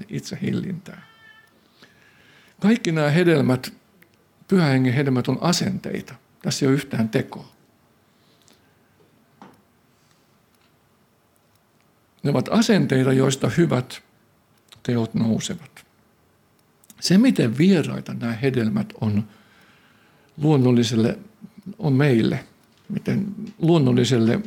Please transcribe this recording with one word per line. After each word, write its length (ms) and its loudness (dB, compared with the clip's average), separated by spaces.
itsehillintää. 1040 -10
Kaikki 320 2
nämä 180 2
hedelmät, 640 2
pyhän 240 2
hengen 220 2
hedelmät 340 0
on 140 -2
asenteita. 720 -4
Tässä 240 -4
ei 20 2
ole 80 4
yhtään 340 -4
tekoa. 420 -6
Ne 60 0
ovat 220 0
asenteita, 640 2
joista 440 0
hyvät 460 0
teot 300 -2
nousevat. 720 -4
Se, 160 2
miten 400 2
vieraita 560 0
nämä 200 -6
hedelmät 680 -2
on 220 0
luonnolliselle, 840 2
on 140 0
meille, 520 0
miten 360 -4
luonnolliselle 880 2